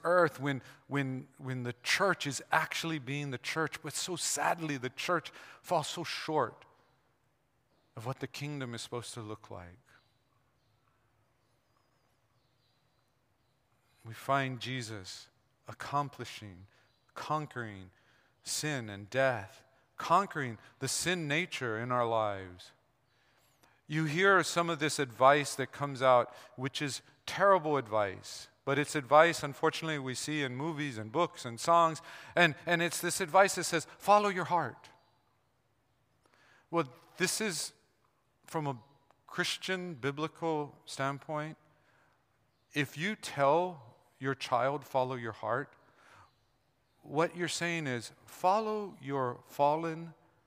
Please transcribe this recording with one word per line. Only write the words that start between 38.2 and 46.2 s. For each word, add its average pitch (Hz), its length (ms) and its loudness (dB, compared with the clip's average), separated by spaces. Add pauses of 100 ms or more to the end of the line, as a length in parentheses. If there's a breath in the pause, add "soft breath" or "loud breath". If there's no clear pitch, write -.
from 156 200 -4
a 135 100 -2 (500)
Christian, 180 680 -4
biblical 147 800 -4 (120)
standpoint, 147 720 -6 (1160 soft breath)
if 143 260 -2
you 202 160 -4
tell 156 680 0 (380)
your 135 160 -2
child, 135 500 0
"Follow 131 300 0
your 117 180 -6
heart," 117 380 -2 (1300 soft breath)